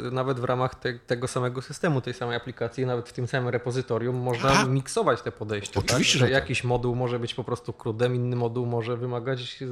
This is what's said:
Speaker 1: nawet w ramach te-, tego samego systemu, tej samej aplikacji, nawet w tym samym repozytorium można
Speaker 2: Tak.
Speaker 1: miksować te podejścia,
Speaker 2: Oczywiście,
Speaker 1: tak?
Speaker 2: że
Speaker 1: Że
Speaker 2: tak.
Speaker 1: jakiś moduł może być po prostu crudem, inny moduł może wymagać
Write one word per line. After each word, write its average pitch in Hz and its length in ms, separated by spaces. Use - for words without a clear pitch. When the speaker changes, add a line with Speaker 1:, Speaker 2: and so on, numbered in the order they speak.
Speaker 1:
nawet 127 280
w 120 40
ramach 127 300
te-, 123 240
tego 123 300
samego 123 340
systemu, 147 380
tej 123 140
samej 120 220
aplikacji, 123 500
nawet 123 220
w - 40
tym 123 140
samym 123 220
repozytorium 120 680
można 123 340
Speaker 2:
Tak. 139 180
Speaker 1:
miksować 135 540
te 117 100
podejścia, 104 480
Speaker 2:
Oczywiście, - 320
Speaker 1:
tak? 135 80
Speaker 2:
że 123 60
Speaker 1:
Że 131 80
Speaker 2:
tak. 135 80
Speaker 1:
jakiś 127 220
moduł 123 300
może 123 240
być 117 160
po 120 100
prostu 117 280
crudem, 123 420
inny 123 220
moduł 120 300
może 120 300
wymagać 123 640